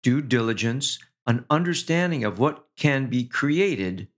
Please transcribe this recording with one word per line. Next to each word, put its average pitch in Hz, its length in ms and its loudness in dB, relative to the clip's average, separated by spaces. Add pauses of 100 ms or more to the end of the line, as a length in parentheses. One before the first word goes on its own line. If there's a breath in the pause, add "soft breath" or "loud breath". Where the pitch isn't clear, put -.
due 131 200 2
diligence, 117 760 0 (260 loud breath)
an 123 240 0
understanding 165 720 0
of 101 160 -4
what 147 360 0
can 135 320 0
be 123 160 -2
created 123 840 -2 (100)